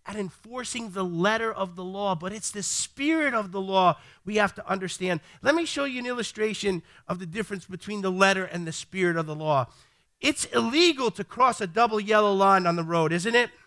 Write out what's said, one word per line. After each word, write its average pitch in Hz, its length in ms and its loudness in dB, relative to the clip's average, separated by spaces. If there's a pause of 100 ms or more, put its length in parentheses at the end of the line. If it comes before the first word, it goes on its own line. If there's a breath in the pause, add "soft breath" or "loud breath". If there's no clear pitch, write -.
at 202 100 -10
enforcing 226 760 -8
the 190 120 -4
letter 208 480 0
of 185 240 -6
the 180 80 -12
law, 190 320 -2
but 175 160 -8
it's 214 200 -8
the 202 120 -8
spirit 294 680 -2
of 208 180 -2
the 196 80 -4
law 190 380 4 (260 loud breath)
we 208 120 -4
have 208 200 2
to - 140 -14
understand. 185 500 -2 (220 loud breath)
Let 285 140 4
me 339 100 0
show 277 180 -4
you 254 160 -4
an 247 60 -6
illustration 214 760 -2 (240 soft breath)
of 180 120 -6
the 185 60 -10
difference 196 400 -8
between 202 360 -8
the 190 100 0
letter 190 340 4
and 170 200 -8
the 160 60 -8
spirit 175 460 -2
of 165 80 -2
the 156 100 -8
law. 151 320 2 (540 soft breath)
It's 294 240 0
illegal 262 680 2
to 202 120 -8
cross 240 380 2
a 196 60 -4
double 220 320 2
yellow 208 340 4
line 190 340 6
on 170 80 2
the 170 80 -2
road, 160 280 2
isn't 180 240 0
it? 240 140 4 (180)